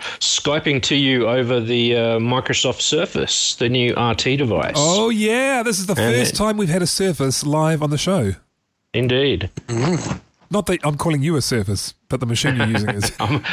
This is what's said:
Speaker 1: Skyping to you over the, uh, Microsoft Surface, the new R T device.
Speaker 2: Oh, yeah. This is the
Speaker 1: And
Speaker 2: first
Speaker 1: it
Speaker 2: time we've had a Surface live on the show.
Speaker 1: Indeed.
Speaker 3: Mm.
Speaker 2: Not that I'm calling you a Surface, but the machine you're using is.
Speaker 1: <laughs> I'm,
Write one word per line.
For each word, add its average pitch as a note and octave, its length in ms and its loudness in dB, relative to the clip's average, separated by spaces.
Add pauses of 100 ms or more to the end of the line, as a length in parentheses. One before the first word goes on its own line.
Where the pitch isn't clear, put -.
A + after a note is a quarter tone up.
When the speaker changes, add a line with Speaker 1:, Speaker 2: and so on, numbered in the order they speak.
(200)
Speaker 1:
Skyping C#3+ 640 0
to C#3 120 0
you C3 320 2
over B2 320 2
the, A#2+ 360 0
uh, A#2 40 2 (200)
Microsoft B2+ 640 0
Surface, - 720 -2
the B2 120 0
new B2 280 2
R A#2 180 0
T C3 240 0
device. G#2 400 0
Speaker 2:
Oh, F3+ 320 2
yeah. A#3 540 0
This G#3+ 160 -2
is F#3 80 -6
the F#3+ 100 0
Speaker 1:
And A#2 160 2
Speaker 2:
first B2 220 0
Speaker 1:
it - 20 -4
Speaker 2:
time G#3+ 200 0
we've G3+ 120 0
had F3+ 140 2
a - 20 0
Surface C#3+ 580 0
live D#3 380 2
on D3+ 80 -2
the D3 80 0
show. C#3 360 0 (600)
Speaker 1:
Indeed. B2 560 2 (200)
Speaker 3:
Mm. C3 520 0 (300)
Speaker 2:
Not G3 160 0
that F3+ 180 -2
I'm D3 120 0
calling D3+ 260 0
you E3 120 2
a C3 60 2
Surface, G#2 540 -2 (140)
but B2+ 100 -2
the B2 80 -2
machine B2 280 0
you're A2+ 120 2
using A2 240 0
is. G2+ 240 -2
Speaker 1:
<laughs> - 40 -20
I'm, B2+ 340 -2